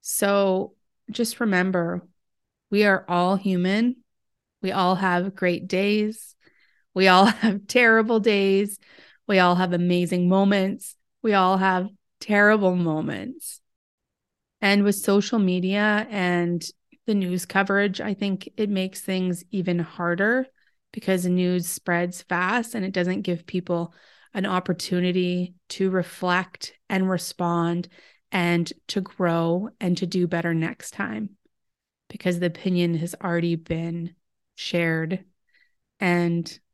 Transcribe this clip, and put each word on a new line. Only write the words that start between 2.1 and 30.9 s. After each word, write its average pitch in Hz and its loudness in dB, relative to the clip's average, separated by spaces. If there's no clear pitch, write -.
we 208 2
are 190 2
all 180 2
human. 196 0
We 190 -4
all 185 2
have 185 0
great 180 -2
days. 208 -2
We 190 4
all 185 8
<laughs> - -
have 208 0
terrible 226 4
days. 202 2
We 196 4
all 180 6
have 180 0
amazing 175 2
moments. 196 2
We 220 0
all 190 4
have 190 0
terrible 208 4
moments. 160 -4
And 202 4
with 202 2
social 202 0
media 202 0
and 175 -2
the 214 0
news 180 -2
coverage, 196 0
I 208 -4
think 190 -6
it 214 -2
makes 190 -4
things 185 -4
even 175 -2
harder 196 -2
because 190 -2
the 180 0
news 180 0
spreads 175 -4
fast 202 -2
and 208 -4
it 190 -4
doesn't 185 -2
give 175 -4
people 175 -4
an 190 -4
opportunity 180 -2
to 190 -2
reflect 180 -6
and 190 -2
respond 175 -4
and 175 0
to - -4
grow 170 -2
and 180 0
to - -4
do 175 -2
better 170 -2
next - -6